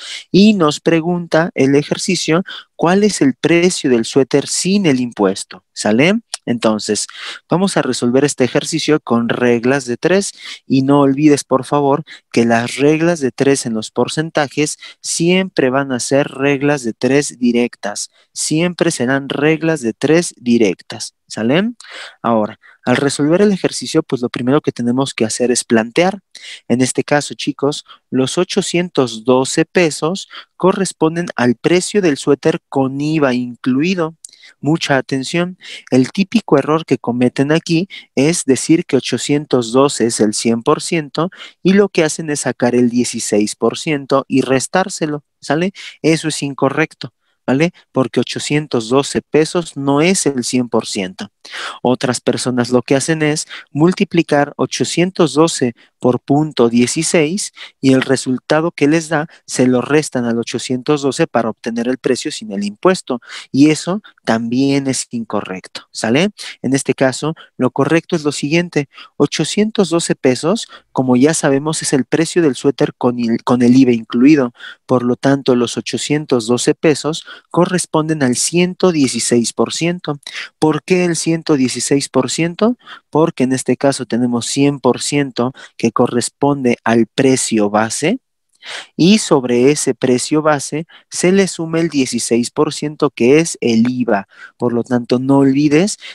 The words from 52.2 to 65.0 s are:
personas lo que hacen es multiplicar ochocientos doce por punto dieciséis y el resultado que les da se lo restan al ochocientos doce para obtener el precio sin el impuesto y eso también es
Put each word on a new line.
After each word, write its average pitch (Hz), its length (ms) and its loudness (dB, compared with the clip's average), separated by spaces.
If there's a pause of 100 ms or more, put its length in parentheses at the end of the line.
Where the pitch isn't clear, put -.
personas 123 500 -2
lo 123 120 2
que - 120 0
hacen 156 260 0
es 151 260 -2 (260)
multiplicar 151 840 0
ochocientos 151 800 0
doce 143 400 2 (240)
por 123 220 0
punto 139 480 2
dieciséis 156 840 0 (280)
y 131 140 4
el 131 80 2
resultado 135 680 0
que - 160 0
les 156 220 0
da 160 180 -2 (180)
se - 220 0
lo 123 140 2
restan 131 440 -2
al 117 140 -2
ochocientos 127 640 -4
doce 143 240 0
para 113 240 -2
obtener 117 380 -6
el 131 100 -4
precio 135 320 -2
sin 107 220 -12
el 101 100 -4
impuesto 123 580 -2 (300)
y 143 200 6
eso 175 320 -4 (220)
también 127 600 0
es 131 240 -4